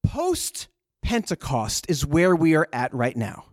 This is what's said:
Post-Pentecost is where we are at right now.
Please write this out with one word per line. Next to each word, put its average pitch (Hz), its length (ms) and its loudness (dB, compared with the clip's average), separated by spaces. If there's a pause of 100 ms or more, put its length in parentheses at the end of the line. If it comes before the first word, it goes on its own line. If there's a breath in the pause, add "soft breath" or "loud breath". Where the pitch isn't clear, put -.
Post-Pentecost - 1800 -4
is 143 160 -2
where 170 300 4
we 160 200 4
are 151 160 2
at 123 220 -2
right 123 220 -2
now. 101 380 -6